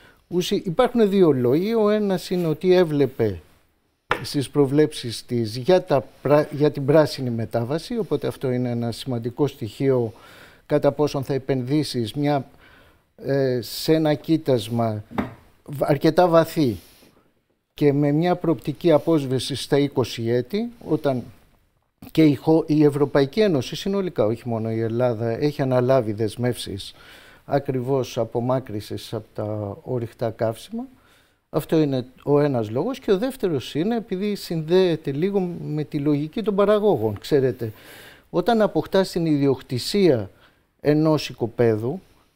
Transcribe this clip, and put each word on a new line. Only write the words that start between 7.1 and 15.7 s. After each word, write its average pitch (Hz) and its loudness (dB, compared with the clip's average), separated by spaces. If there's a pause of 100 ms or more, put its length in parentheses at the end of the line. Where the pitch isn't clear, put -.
μετάβαση, 117 -4
οπότε 151 -4
αυτό 127 -4
είναι 123 -2
ένα 117 -4
σημαντικό 120 -4
στοιχείο 123 -2 (520)
κατά 143 2
πόσον 143 -2
θα 147 -6
επενδύσεις 127 -2
μια, 147 -2 (800)
ε, 135 0
σε - 0
ένα 156 2
κοίτασμα 117 0 (640)
β-, 143 -4